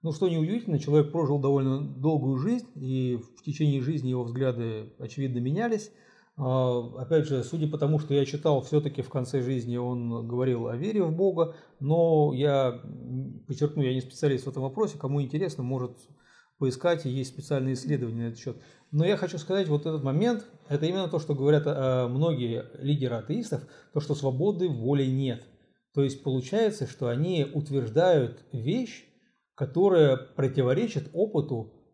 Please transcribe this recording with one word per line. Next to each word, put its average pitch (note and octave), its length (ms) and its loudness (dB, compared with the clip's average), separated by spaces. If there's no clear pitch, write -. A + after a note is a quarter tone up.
Ну, E3 100 -4
что F#3 160 0
неудивительно, E3+ 500 0
человек D3 320 4
прожил D3 300 2
довольно C3+ 400 2
долгую C3+ 580 0
жизнь, A3+ 380 -2
и C3 400 -2
в - 260 -12
течение D3 400 0
жизни B2+ 280 -2
его B2+ 120 -2
взгляды, A#2 760 -4
очевидно, B2+ 400 -4
менялись. G#3 500 -2
А, B2+ 440 2
опять D3+ 280 2
же, C3+ 180 -2
судя D#3 240 -2
по D3+ 100 -4
тому, D3+ 200 2
что D3 160 -2
я C#3 100 4
читал, D3 380 0
все-таки D3 400 0
в - 60 -6
конце B2+ 340 -2
жизни A#2+ 340 -2
он A#2+ 500 -4
говорил A#2+ 420 0
о A2+ 80 -4
вере G3+ 260 0
в D#3+ 100 0
Бога, E3 420 2
но D3+ 540 4
я, C3 480 2
м, B2+ 640 -10
подчеркну, D3 360 0
я B2+ 100 2
не C3 80 0
специалист C3 460 -2
в - 20 -6
этом C3 140 -6
вопросе, C3+ 360 -2
кому C#3+ 220 -2
интересно, D3 420 -2
может B2+ 300 -4
поискать, D#3 460 0
и C3 60 -2
есть C3 220 -4
специальные C3+ 420 -2
исследования B2 480 -2
на A#2 60 -4
этот A#2 100 -10
счет. - 180 -8
Но D3+ 140 2
я F#3+ 120 4
хочу F3+ 220 -4
сказать, F#3+ 300 0
вот D3 180 0
этот D#3 180 -4
момент, G3 420 0
это D3 180 0
именно F#3 220 -2
то, D#3+ 100 -2
что D3+ 160 -2
говорят, C#3+ 320 4
э, C3 420 0
многие B2 580 0
лидеры C3 380 0
атеистов, D3+ 460 -4
то, D3 80 0
что D3 140 -2
свободы D#3+ 540 0
воли C3+ 360 0
нет. C3 380 -2
То C#3+ 80 2
есть C3+ 200 -2
получается, C#3+ 640 0
что - 220 -4
они D3 460 0
утверждают C#3 1000 2
вещь, E3 520 -4
которая D3+ 640 6
противоречит C3+ 960 0
опыту D3 600 -2